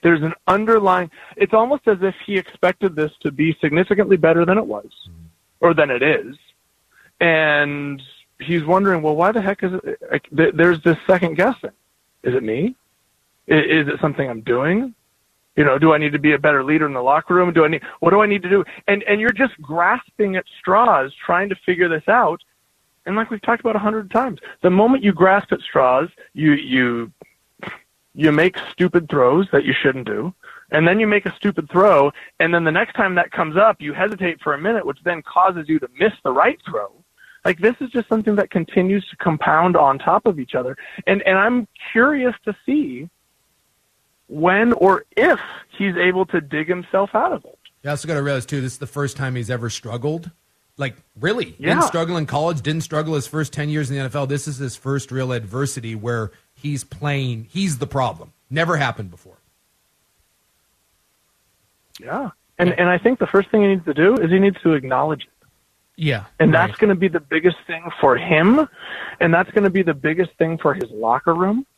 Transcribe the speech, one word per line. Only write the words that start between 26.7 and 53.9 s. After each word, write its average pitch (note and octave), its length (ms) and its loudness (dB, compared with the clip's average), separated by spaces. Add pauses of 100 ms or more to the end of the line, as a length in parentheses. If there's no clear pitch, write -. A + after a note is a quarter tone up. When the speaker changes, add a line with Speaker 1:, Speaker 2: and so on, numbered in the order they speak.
Speaker 1:
you D3+ 160 2
make E3 240 2 (160)
stupid F3 380 0
throws C#3+ 420 4
that D3 140 2
you B2+ 80 -2
shouldn't C3 340 -2
do. A2 260 -6 (380)
And D#3+ 160 2
then G3 140 2
you A3 60 2
make G#3 180 0
a F#3 100 -8
stupid E3+ 340 -4
throw, F3 440 4 (260)
and E3 140 2
then E3+ 100 2
the D#3+ 80 2
next G3 220 -2
time F#3+ 220 -2
that F3 160 0
comes D#3+ 260 -2
up, G#3+ 240 4
you D3 100 -10
hesitate F#3 500 -4
for D3+ 120 -4
a C#3 40 -4
minute, G3+ 280 -2
which C#3 180 -6
then E3+ 180 -4
causes F3+ 460 0
you D#3 120 0
to - 100 -8 (100)
miss G#3 140 2 (100)
the C3 80 -2
right E3+ 340 2
throw. G#2 280 -8 (500)
Like, F3+ 160 -2
this A3 220 2
is B3+ 80 -8
just A#3 180 -4
something A3 300 0
that G3+ 120 -2
continues F#3 600 -2
to - 80 -20
compound E3 580 0
on C#3 240 4
top F3+ 260 0
of F3+ 140 -2
each B2+ 160 -8
other. B2+ 220 -4 (280)
And, G3 180 0
and F#3+ 140 2
I'm A3+ 300 0 (240)
curious B3+ 420 2 (120)
to G#3 100 -6 (100)
see E3+ 440 -4 (1200)
when F#3 420 2
or F#3+ 320 4 (140)
if C4 240 2 (360)
he's F#3+ 200 -2
able F3+ 300 0
to F3+ 120 -2
dig D3+ 300 -6
himself F3+ 440 -2
out D#4+ 200 0
of G3+ 100 -10
it. - 160 -20 (240)
Speaker 2:
You C#3 60 -8
also D3 180 -6
gotta D3+ 160 -4
realize, C#3 220 -4
too, C#3+ 160 -6
this B2+ 100 -8
is - 80 -18
the C#3 80 -12
first C#3+ 300 -8
time C3 180 -6
he's A2+ 140 -8
ever A#2+ 200 -6
struggled. D3 600 -8 (440)
Like, C3+ 200 -8 (240)
really? F#3 400 -4
Speaker 1:
Yeah. E3+ 160 0
Speaker 2:
Didn't E4 80 2
struggle E3+ 340 -2
in D#3 80 -4
college, D3+ 380 -4
didn't D#3 180 -4
struggle D#3 320 -6
his D3 140 -4
first D3+ 260 -6
ten D3 160 -6
years D3+ 220 -4